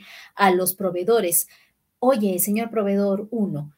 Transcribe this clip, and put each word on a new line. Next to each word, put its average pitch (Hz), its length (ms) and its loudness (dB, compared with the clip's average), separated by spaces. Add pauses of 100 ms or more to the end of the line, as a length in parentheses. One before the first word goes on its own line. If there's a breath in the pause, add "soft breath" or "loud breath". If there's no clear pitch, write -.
(360 loud breath)
a 196 160 4
los 180 240 0
proveedores, 180 720 0 (520 soft breath)
"Oye, 214 400 2
señor 220 320 -2
proveedor 202 600 0
uno 156 460 -4